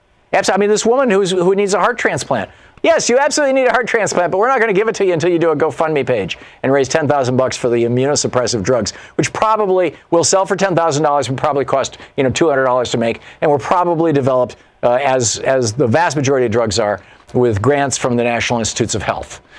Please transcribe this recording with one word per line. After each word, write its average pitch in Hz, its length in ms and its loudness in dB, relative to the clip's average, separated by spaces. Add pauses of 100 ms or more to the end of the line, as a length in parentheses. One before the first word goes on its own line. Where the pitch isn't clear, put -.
(320)
Abs-, 196 180 0
I 202 60 2
mean, 202 140 2
this 208 160 2
woman 247 240 2
who's, 196 220 2
who 185 240 2
needs 196 180 0
a 202 60 0
heart 220 180 0
transplant. 139 520 -4 (340)
Yes, 311 260 2
you 240 80 4
absolutely 285 360 0
need 269 140 2
a 233 40 2
heart 226 160 0
transplant, 180 440 0
but 190 60 -2
we're 214 100 2
not 262 120 0
gonna 220 140 0
give 208 140 2
it 220 80 -4
to 196 100 -2
you 185 80 2
until 170 180 0
you 170 80 0
do 165 100 2
a 156 60 2
GoFundMe 151 500 -2
page 107 320 -4 (240)
and 131 100 0
raise 135 160 2
ten 156 200 0
thousand 127 280 0
bucks 127 220 0
for - 100 -4
the 120 160 2
immunosuppressive 120 800 -2
drugs, 117 300 -2 (240)
which - 180 -4
probably 190 640 0 (160)
will 165 120 2
sell 190 220 2
for 196 100 -4
ten 185 200 0
thousand 156 280 0
dollars 143 240 0
and 131 100 -4
probably 139 280 -2
cost, 123 320 -6 (180)
you 143 80 0
know, 131 60 2
two 165 180 0
hundred 135 180 2
dollars 123 260 0
to 127 60 -2
make, 117 240 -2 (200)
and 170 80 2
were 147 80 2
probably 170 560 0
developed, 127 440 0 (260)
uh, 123 180 2
as, 131 380 0
as 127 340 0
the 131 140 0
vast 151 280 0
majority 135 300 2
of 113 60 -2
drugs 113 260 0
are, 104 240 0 (320)
with 120 280 2
grants 139 360 0
from 123 180 0
the 120 80 0
National 120 360 -2
Institutes 110 340 -4
of 107 80 -4
Health, - 400 -6 (180)